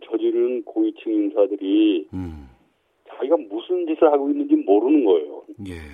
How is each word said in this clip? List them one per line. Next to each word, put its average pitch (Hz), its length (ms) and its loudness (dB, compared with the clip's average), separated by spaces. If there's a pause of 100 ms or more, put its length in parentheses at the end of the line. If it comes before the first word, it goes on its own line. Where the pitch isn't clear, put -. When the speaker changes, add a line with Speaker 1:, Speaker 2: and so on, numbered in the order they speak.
Speaker 1:
저지르는 117 560 -2
고위층 110 480 -4
인사들이 101 1000 0
Speaker 2:
음. 80 360 -10 (600)
Speaker 1:
자기가 143 280 -2
무슨 180 520 -4
짓을 156 240 2
하고 143 180 2
있는지 143 240 0
모르는 151 500 4
거예요. 90 380 2 (260)
Speaker 2:
예. 87 60 -10 (180)